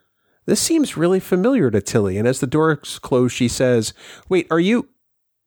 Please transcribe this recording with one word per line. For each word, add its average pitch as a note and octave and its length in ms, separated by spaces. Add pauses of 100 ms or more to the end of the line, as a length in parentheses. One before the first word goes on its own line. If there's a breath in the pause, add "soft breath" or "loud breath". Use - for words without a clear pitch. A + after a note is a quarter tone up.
(460)
This - 140
seems D#4+ 380
really F3+ 220
familiar F#3 520
to G2+ 100
Tilly, G2+ 360
and G#2+ 100
as B2+ 120
the C#3 80
doors D3+ 520
close, B2+ 320
she A#2+ 160
says, A#2+ 460 (360 loud breath)
"Wait, F#3 220
are E3 80
you?" G#3 300 (580)